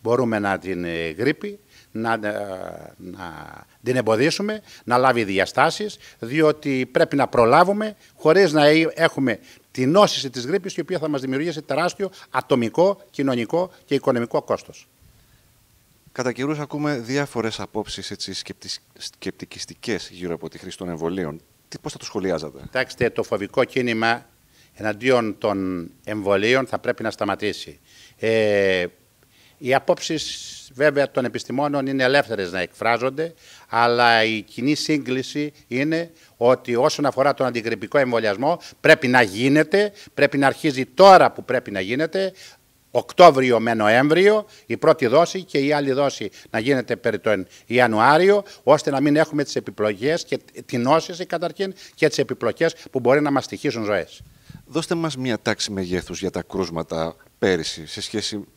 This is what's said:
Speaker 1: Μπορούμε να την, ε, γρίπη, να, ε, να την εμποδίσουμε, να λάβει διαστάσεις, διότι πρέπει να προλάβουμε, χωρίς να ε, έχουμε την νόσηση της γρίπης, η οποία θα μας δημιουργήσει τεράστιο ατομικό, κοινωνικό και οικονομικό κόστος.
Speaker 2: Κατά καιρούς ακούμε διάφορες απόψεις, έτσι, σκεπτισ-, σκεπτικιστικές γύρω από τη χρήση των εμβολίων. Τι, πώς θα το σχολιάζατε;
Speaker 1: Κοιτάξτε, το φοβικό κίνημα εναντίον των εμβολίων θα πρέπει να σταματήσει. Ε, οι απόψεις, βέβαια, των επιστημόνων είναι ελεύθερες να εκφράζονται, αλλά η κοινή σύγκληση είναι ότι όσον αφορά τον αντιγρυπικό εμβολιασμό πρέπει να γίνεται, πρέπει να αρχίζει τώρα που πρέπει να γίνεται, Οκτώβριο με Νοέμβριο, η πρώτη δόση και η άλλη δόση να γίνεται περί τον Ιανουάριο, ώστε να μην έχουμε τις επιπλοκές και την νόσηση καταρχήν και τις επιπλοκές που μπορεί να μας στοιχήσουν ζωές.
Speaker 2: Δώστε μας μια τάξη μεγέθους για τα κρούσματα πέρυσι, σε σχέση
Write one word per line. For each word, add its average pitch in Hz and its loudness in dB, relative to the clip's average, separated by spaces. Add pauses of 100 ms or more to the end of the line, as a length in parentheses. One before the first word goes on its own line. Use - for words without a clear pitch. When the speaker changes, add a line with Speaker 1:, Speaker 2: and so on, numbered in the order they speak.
Speaker 1:
Μπορούμε 113 0
να 98 -2
την, 87 -6
ε, 82 -6
γρίπη, 156 -4 (320)
να, 113 -4
ε, 113 -2 (760)
να 92 -16 (560)
την 127 -2
εμποδίσουμε, 147 0 (220)
να 120 2
λάβει 127 2
διαστάσεις, 127 -2 (220)
διότι 139 -2
πρέπει 160 0
να 131 2
προλάβουμε, 180 2 (200)
χωρίς 165 4
να 147 4
ε, 156 4
έχουμε 139 0 (320)
την 127 -2
νόσηση 165 2
της 120 -10
γρίπης, 185 -6
η 175 -6
οποία 156 -6
θα 156 -4
μας 139 -4
δημιουργήσει 147 -6
τεράστιο 170 -4 (200)
ατομικό, 135 0
κοινωνικό 135 -4 (140)
και 143 -2
οικονομικό 123 -2
κόστος. - -8 (1200)
Speaker 2:
Κατά 127 -4
καιρούς 139 -6
ακούμε 147 -6
διάφορες 117 -6
απόψεις, 101 -10
έτσι, 98 -12
σκεπτισ-, - -14 (160)
σκεπτικιστικές - -10
γύρω 90 -10
από 80 -10
τη - -18
χρήση 92 -16
των 90 -10
εμβολίων. 82 -6 (260)
Τι, - -18
πώς - -12
θα - -18
το - -20
σχολιάζατε; 80 -6
Speaker 1:
Κοιτάξτε, 123 -4
το 107 -6
φοβικό 101 -4
κίνημα 120 -2 (480)
εναντίον 107 -2
των 95 -4 (160)
εμβολίων 107 0
θα - -6
πρέπει 117 -6
να 110 -4
σταματήσει. 98 -6 (380)
Ε, 101 2 (720)
οι 127 -2
απόψεις, - -4
βέβαια, 139 2
των 131 -2
επιστημόνων 135 -4
είναι 135 -2
ελεύθερες 110 0
να 92 -4
εκφράζονται, 123 -4 (360)
αλλά 120 4
η 110 -2
κοινή 135 -4
σύγκληση 143 -4 (140)
είναι 160 -4 (260)
ότι 123 2
όσον 147 0
αφορά 135 2
τον 135 -2
αντιγρυπικό 113 -4
εμβολιασμό 123 0 (200)
πρέπει 147 6
να 123 6
γίνεται, 151 2 (220)
πρέπει 139 2
να 139 2
αρχίζει 131 0
τώρα 180 8
που - -14
πρέπει 123 -4
να 95 -4
γίνεται, 160 -4 (580)
Οκτώβριο 131 6
με 117 0
Νοέμβριο, 147 4 (200)
η 117 -6
πρώτη 151 4
δόση 170 2
και - -4
η 139 2
άλλη 143 0
δόση 127 -2 (200)
να 117 -4
γίνεται 123 0
περί 107 -4
τον 98 0 (180)
Ιανουάριο, 131 4 (200)
ώστε 147 4
να 135 -2
μην 147 4
έχουμε 151 0
τις - -8
επιπλοκές 107 -4
και - -6 (260)
την 120 -4
νόσηση 160 -2
καταρχήν 175 -6 (220)
και 156 2
τις 143 0
επιπλοκές 127 -2 (160)
που 131 -4
μπορεί 127 4
να 147 -2
μας 135 0
στοιχήσουν 117 -6
ζωές. 101 -4 (440)
Speaker 2:
Δώστε 156 -4
μας 160 -4
μια 127 -4
τάξη 107 -4
μεγέθους 90 -6
για 92 -4
τα 87 -6
κρούσματα 82 -6 (240)
πέρυσι, 82 -2
σε - -12
σχέση 107 -8 (180)